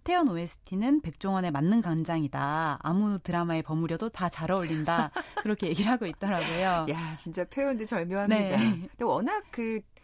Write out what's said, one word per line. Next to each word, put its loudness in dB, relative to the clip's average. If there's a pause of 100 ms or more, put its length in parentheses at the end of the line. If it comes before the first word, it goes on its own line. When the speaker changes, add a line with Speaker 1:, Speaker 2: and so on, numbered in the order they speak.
Speaker 1:
"태연 4
오에스티는 0
백종원의 -2
만능 4
간장이다. 0
아무 0
드라마에 0
버무려도 -2
다 -4
잘 -4
어울린다." 0
Speaker 2:
<laughs> -6
Speaker 1:
그렇게 0
얘기를 2
하고 0
있더라고요. 0
Speaker 2:
야, -6
진짜 -6
표현도 -2
절묘합니다. 2
Speaker 1:
네. 2
Speaker 2:
근데 0
워낙 0
그 -4 (220)